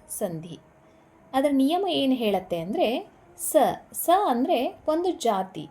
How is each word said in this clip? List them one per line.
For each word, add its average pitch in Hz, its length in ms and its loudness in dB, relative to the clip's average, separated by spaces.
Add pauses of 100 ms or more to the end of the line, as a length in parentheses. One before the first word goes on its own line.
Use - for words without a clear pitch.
(200)
ಸಂಧಿ, 170 360 -8 (760)
ಅದರ 269 280 2
ನಿಯಮ 330 240 2 (140)
ಏನು 262 240 2
ಹೇಳತ್ತೆ 185 420 -2
ಅಂದ್ರೆ 247 240 0 (500)
ಸ, - 240 2 (420)
ಸ - 40 -2 (240)
ಅಂದ್ರೆ 262 260 0 (360)
ಒಂದು 349 180 0 (140)
ಜಾತಿ 190 440 -2